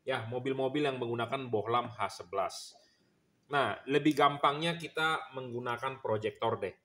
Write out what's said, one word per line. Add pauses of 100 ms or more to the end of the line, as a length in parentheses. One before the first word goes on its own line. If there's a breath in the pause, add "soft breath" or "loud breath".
Ya,
mobil-mobil
yang
menggunakan
bohlam
H
sebelas. (800 soft breath)
Nah,
lebih
gampangnya
kita
menggunakan
proyektor
deh (120)